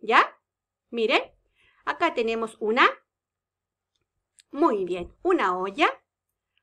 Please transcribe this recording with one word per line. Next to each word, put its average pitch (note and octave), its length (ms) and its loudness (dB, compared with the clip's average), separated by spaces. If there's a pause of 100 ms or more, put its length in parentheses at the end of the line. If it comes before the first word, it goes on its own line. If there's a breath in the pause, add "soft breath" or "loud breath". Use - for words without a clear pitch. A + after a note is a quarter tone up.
¿ya? B3+ 380 2 (500)
Miren, A#3 320 0 (640)
acá D#4+ 280 -2
tenemos A3+ 460 -4
una. A#3+ 280 2 (1600)
Muy B3+ 340 0
bien, F3 360 -8
una A#3+ 360 0
olla. G3+ 320 0 (720)